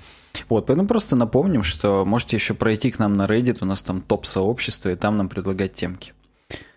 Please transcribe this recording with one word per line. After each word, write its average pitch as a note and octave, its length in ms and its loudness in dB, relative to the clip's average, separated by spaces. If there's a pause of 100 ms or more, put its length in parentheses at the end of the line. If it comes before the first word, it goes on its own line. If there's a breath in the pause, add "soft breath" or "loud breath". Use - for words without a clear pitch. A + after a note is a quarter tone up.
(480 loud breath)
Вот, A2 180 2
поэтому F3+ 220 2
просто G#3+ 280 0
напомним, B2 460 2
что G2 440 2
можете A2+ 320 0
ещё G2+ 160 -2
пройти A2 360 0
к - 80 -4
нам G#2 140 2
на G2 140 2
Reddit, A#2 340 2
у G2 60 -4
нас G2 160 -2
там F#2+ 180 -6
топ-сообщество, - 880 -2
и F2+ 80 0
там G#2 220 0
нам G2 100 -2
предлагать F#2+ 460 -4
темки. - 400 -8 (640 loud breath)